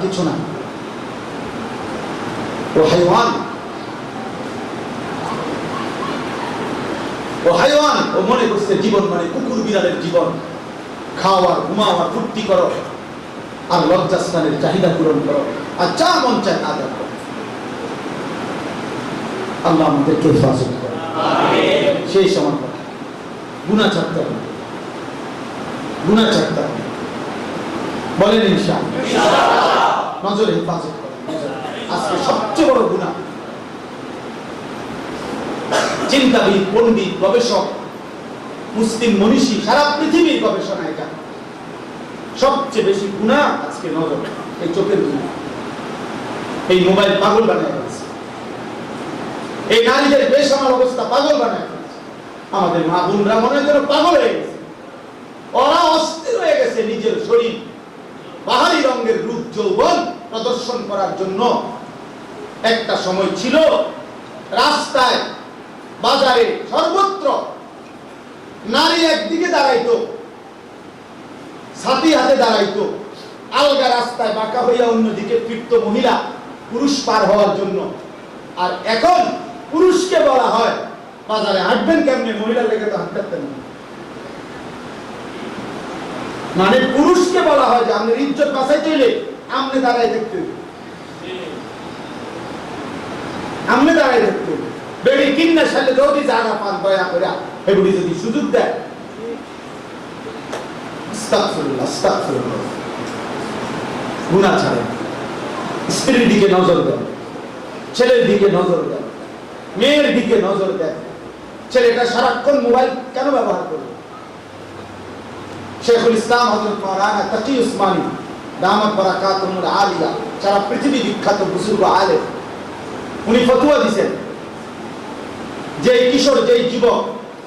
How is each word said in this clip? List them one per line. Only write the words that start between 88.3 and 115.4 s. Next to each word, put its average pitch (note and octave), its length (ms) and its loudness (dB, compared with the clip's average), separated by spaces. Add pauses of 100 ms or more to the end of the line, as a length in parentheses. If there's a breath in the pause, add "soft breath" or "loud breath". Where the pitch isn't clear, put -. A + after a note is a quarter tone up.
বাঁচাইতে C#4 420 2
হইলে C4+ 320 4 (300)
আমনে C4 300 -2
দাঁড়ায় A#3+ 260 2
থাকতে G#3+ 300 -2
হইবে। - 140 -4 (3250)
আমনে C#4+ 260 6
দাঁড়ায় C4 280 4
থাকতে - 300 0
হইবে। - 260 -6 (260)
বেড়ি C#4 320 4
কিন্না D#4+ 300 6
সালে C4 280 2
যদি C#4+ 340 4
জায়গা A3+ 260 2
পান G3+ 300 -2
দয়া F#3+ 200 2
কইরা, F3+ 320 0 (320)
এগুলি F#3+ 240 4
যদি E3+ 220 0 (100)
সুযোগ A3+ 280 -2
দেয়।" - 220 2 (2500)
আস্তাগফিরুল্লাহ, D#3 760 -4
আস্তাগফিরুল্লাহ। - 920 -4 (1500)
গুনাহ F#3 280 4
ছাড়েন। A#2 380 -2 (920)
স্ত্রীর A#3+ 380 4
দিকে G3+ 180 6
নজর F3+ 280 6
দেন, C3+ 220 2 (960)
ছেলের B3 320 6
দিকে G3 240 6
নজর F3 380 4
দেন, - 140 -4 (760)
মেয়ের C4+ 380 4
দিকে A#3 260 4
নজর F#3+ 360 2
দেন। D#3 160 -2 (800)
ছেলেটা A#3+ 340 6
সারাক্ষণ C4 560 2
মোবাইল B3 280 6 (240)
কেন C#4 180 0
ব্যবহার G3+ 380 2
করবে? - 180 -6 (2000)